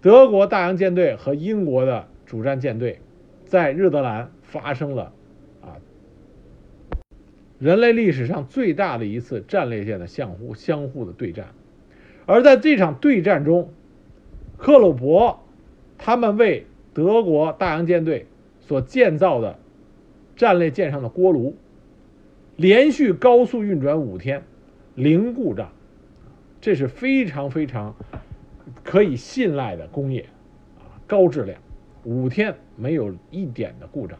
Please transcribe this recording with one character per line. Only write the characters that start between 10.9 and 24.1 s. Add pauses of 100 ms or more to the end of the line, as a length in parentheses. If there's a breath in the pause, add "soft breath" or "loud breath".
的
对
战。 (800 soft breath)
而
在
这
场
对
战
中， (840)
克
虏
伯 (540)
他
们
为 (280)
德
国
大
洋
舰
队 (340)
所
建
造
的 (760)
战
列
舰
上
的
锅
炉 (960)
连
续
高
速
运
转
五